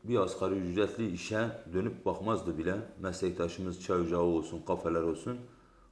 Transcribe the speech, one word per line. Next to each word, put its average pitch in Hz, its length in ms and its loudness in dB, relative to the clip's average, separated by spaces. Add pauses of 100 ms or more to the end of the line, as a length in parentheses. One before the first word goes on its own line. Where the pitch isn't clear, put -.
bir 113 120 2
asgari 95 380 2
ücretli 98 560 0
işe 110 380 -2 (240)
dönüp 98 340 0
bakmazdı 90 520 0
bile. 87 180 0 (240)
Meslektaşımız 90 800 -2
çay 90 180 2
ocağı 87 220 2
olsun, 82 440 2
kafeler 85 360 2
olsun. 82 340 -2 (560)